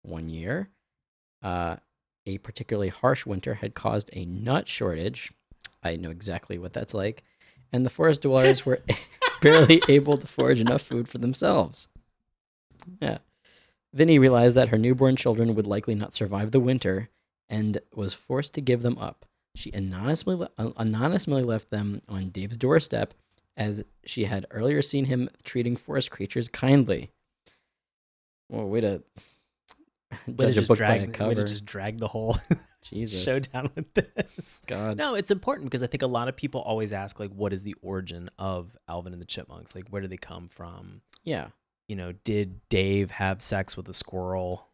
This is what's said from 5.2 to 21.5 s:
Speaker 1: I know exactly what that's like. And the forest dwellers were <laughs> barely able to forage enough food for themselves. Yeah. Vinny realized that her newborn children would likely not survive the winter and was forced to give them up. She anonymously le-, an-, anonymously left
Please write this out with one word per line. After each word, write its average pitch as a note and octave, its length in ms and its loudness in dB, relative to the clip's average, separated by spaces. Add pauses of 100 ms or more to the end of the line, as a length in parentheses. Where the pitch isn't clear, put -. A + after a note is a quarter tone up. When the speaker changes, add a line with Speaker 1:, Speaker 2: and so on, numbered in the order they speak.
Speaker 1:
I E2 140 -4
know E2+ 140 -8
exactly F2 480 -8
what F2+ 140 -10
that's A2+ 220 -8
like. G#2 280 -4 (500)
And B2+ 140 2
the B2 40 -2
forest D#3 320 2
dwellers C3 440 6
were B2+ 140 0 (300)
<laughs> - 320 -2
barely D#3+ 460 10
able C#3+ 300 6
to - 80 -8
forage C3 340 4
enough B2 220 2
food A#2+ 260 -4
for - 100 -12
themselves. C3 720 0 (1120)
Yeah. D3 180 -4 (760)
Vinny D#3 240 8
realized B2 380 8
that B2 120 6
her A2 100 4
newborn C3 380 4
children A2+ 380 2
would G#2 120 0
likely G#2+ 280 -2
not G#2 200 -6
survive G2+ 360 -2
the C3 100 6
winter A#2+ 480 0 (400)
and G#2+ 300 -2 (160)
was G2+ 200 -6
forced - 400 -6
to D3+ 60 -4
give B2+ 220 0
them A#2+ 160 0
up. - 280 -12 (280)
She - 180 -12
anonymously G#2+ 640 -4
le-, - 200 -8
an-, A2+ 200 -6
anonymously C3 680 0
left A2+ 280 -4